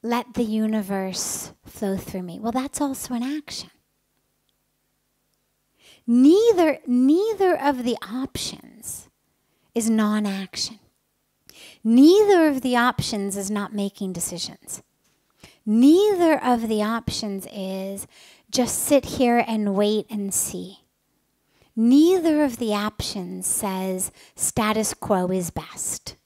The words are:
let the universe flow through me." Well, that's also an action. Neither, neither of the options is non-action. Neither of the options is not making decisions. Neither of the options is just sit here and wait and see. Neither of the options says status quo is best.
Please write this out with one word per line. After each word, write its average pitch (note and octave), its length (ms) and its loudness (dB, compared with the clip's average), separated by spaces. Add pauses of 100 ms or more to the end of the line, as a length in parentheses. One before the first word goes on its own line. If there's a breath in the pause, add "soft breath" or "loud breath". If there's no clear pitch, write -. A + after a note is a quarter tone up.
let A#3+ 320 -4
the A#3+ 100 0
universe G#3 1080 -4 (120)
flow G3 320 -6
through F#3 260 -8
me." F3+ 160 -12
Well, A3 140 -6
that's C4 300 -4
also C4+ 320 -6
an A#3 80 -4
action. C#4+ 480 -8 (2250 soft breath)
Neither, D#4+ 800 6
neither F4 720 2
of C4 260 -2
the A#3 180 -2
options - 1040 -12 (680)
is A3+ 140 -2
non-action. G#3+ 920 -2 (1000 loud breath)
Neither E4 640 6
of C4+ 140 0
the B3 160 -2
options G#3 600 -2
is G3 120 -8
not G3+ 220 -4
making G3+ 400 -6
decisions. - 680 -10 (840 soft breath)
Neither D#4+ 800 4
of A#3 260 0
the G#3+ 140 0
options G#3 680 -6
is F#3+ 560 -10 (440 soft breath)
just - 320 -2
sit C#4+ 220 2
here A#3+ 420 2
and G#3+ 300 -2
wait G#3 340 2
and G3+ 240 -6
see. F#3 460 -8 (960)
Neither D4+ 680 4
of B3+ 140 -2
the A3 180 -2
options F#3 720 -6
says F#3+ 640 -4 (240 soft breath)
status G#3+ 580 -2
quo F3+ 360 -2
is F#3 220 -2
best. - 760 -10